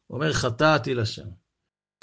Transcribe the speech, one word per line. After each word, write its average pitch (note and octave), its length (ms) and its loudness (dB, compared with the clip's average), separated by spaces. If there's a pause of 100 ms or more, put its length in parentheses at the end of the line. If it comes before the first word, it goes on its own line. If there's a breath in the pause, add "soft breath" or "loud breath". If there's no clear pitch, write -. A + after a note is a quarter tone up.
הוא - 100 -10
אומר, D3 160 -2
"חטאתי C3 600 2
לשם." G#2+ 320 -4 (760)